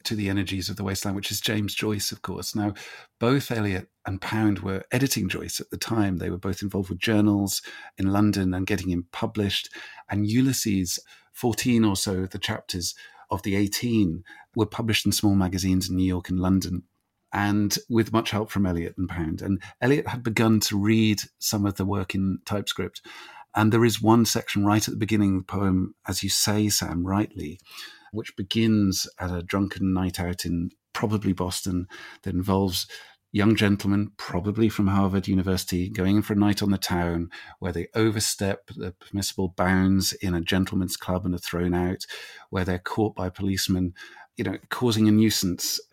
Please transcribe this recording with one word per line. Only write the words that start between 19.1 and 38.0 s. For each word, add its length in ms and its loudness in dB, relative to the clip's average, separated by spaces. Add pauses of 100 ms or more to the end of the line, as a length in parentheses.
And 200 0 (200)
Eliot 260 2
had 140 -6
begun 400 4
to 160 -2
read 440 4 (160)
some 280 -2
of 100 0
the 100 -2
work 280 -4
in 320 0
TypeScript. 560 -6 (540)
And 160 4
there 140 6
is 160 2
one 240 6
section 400 -2
right 200 2
at 60 -6
the 80 -6
beginning 360 2
of 60 0
the 100 -14
poem, 440 0 (120)
as 160 -4
you 60 -4
say, 400 2
Sam, 360 -2
rightly, 540 -4 (520)
which 240 -10
begins 720 2 (120)
at 120 -4
a 100 -4
drunken 520 0
night 260 0
out 260 -4
in 260 -2 (220)
probably 400 0
Boston 540 -4 (360)
that 100 -6
involves 520 2 (460)
young 240 4
gentlemen, 600 2
probably 520 0
from 180 0
Harvard 400 2
University, 600 0
going 280 2
in 40 4
for 120 -4
a 20 2
night 280 4
on 80 2
the 80 2
town 500 -2 (300)
where 120 -6
they 220 -6
overstep 840 0